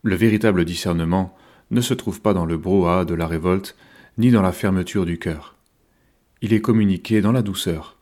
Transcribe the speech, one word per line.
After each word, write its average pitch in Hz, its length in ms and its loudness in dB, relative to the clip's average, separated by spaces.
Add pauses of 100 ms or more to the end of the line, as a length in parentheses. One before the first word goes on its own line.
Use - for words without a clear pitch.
Le 98 120 0
véritable 107 480 2
discernement 87 720 -2 (340)
ne 120 120 0
se 123 120 -2
trouve - 280 -6
pas 104 120 2
dans 87 120 0
le 82 120 -2
brouhaha 90 460 2
de 85 100 -4
la 82 140 -4
révolte, 90 480 -2 (420)
ni 120 140 4
dans 110 100 4
la 92 120 2
fermeture 95 520 -2
du 85 140 -4
cœur. 80 380 -10 (840)
Il 110 120 0
est 107 80 2
communiqué 107 600 2
dans 107 120 2
la 127 80 0
douceur. 92 600 -6